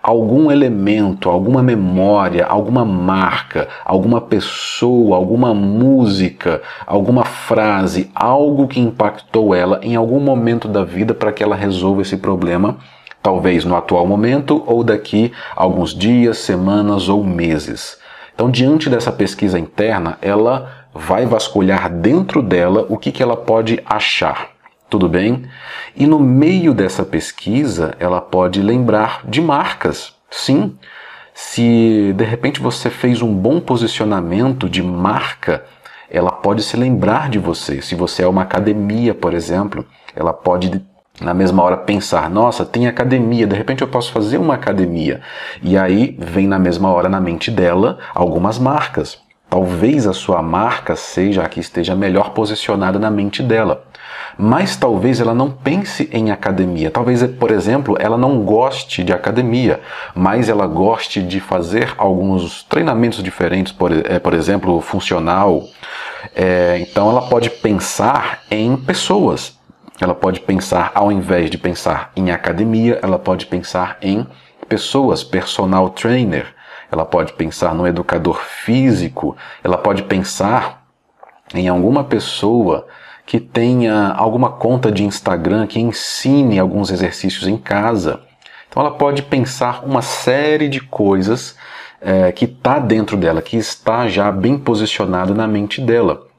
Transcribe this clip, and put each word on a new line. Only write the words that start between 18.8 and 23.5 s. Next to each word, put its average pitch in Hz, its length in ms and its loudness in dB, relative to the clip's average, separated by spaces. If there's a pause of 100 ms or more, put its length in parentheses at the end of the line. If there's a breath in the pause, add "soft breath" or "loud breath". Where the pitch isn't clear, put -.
dessa 113 220 0
pesquisa 95 460 0
interna, 85 640 -2
ela 113 500 0 (220 loud breath)
vai 92 320 0
vasculhar 95 640 0
dentro 135 520 2
dela 92 480 2
o 110 80 -2
que - 140 -4
que - 120 -6
ela 120 120 2
pode 113 500 0